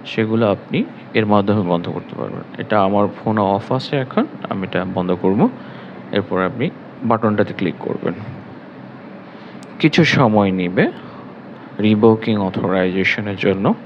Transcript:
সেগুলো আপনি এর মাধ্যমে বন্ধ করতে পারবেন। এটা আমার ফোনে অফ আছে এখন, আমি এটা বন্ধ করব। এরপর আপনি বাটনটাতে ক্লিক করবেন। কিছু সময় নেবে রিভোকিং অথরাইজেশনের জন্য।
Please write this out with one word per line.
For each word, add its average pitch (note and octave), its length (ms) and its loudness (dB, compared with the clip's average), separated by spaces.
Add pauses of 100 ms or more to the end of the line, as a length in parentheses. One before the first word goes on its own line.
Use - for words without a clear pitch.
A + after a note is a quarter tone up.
সেগুলো A2+ 460 2
আপনি - 340 -2 (300)
এর A2 120 4
মাধ্যমে G#2 360 4 (100)
বন্ধ E2+ 160 0
করতে - 320 -8
পারবেন। - 240 -8 (140)
এটা - 180 0 (100)
আমার G2+ 220 4
ফোনে A2 320 -2
অফ G2 320 2
আছে C3 240 -2
এখন, C#3 300 0 (240)
আমি F#2+ 160 -4
এটা F2+ 180 -2 (100)
বন্ধ F2+ 160 0 (120)
করব। A2 260 4 (640)
এরপর G2 240 0 (120)
আপনি A#2 220 -2 (320)
বাটনটাতে A2 500 2
ক্লিক F2 280 -2
করবেন। - 340 -4 (1600)
কিছু D#3+ 260 4
সময় G#2+ 460 4
নেবে F#2 340 2 (1000)
রিভোকিং A2 540 4 (120)
অথরাইজেশনের F#2+ 880 0
জন্য। G2+ 380 2 (120)